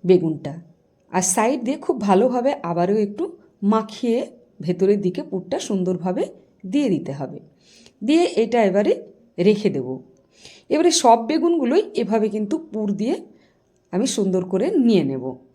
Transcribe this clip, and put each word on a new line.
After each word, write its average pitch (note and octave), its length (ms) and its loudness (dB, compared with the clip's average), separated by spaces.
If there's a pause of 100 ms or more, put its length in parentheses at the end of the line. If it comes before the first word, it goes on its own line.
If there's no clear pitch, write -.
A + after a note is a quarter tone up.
বেগুনটা, D#3+ 500 2 (580)
আর F3+ 120 -2 (100)
সাইড A#3+ 320 0
দিয়ে C#4 200 -2
খুব - 100 -2 (120)
ভালোভাবে A#3+ 440 2 (180)
আবারও F3 260 0 (100)
একটু G#3 180 -8 (480)
মাখিয়ে A3 480 0 (460)
ভেতরের F#3+ 400 2
দিকে F3+ 240 -2
পুরটা F3+ 280 -6 (100)
সুন্দরভাবে F#3 560 -2 (480)
দিয়ে C#4+ 220 0
দিতে C3+ 260 -4
হবে। C#3+ 200 -10 (680)
দিয়ে D#4+ 160 4 (200)
এটা A#3 160 0 (100)
এবারে G#3 240 2 (440)
রেখে G3+ 380 4
দেব। B2+ 120 -6 (840)
এবারে E4 180 4 (100)
সব A#3 160 8 (120)
বেগুনগুলোই D#4+ 540 2 (180)
এভাবে G#3+ 340 0
কিন্তু G#3+ 200 -4 (160)
পুর G#3+ 160 -4 (120)
দিয়ে C#4 160 -2 (760)
আমি G3 120 0 (100)
সুন্দর F#3 360 0
করে F#3+ 140 0 (220)
নিয়ে F#3+ 240 4
নেব। C3 120 -6 (320)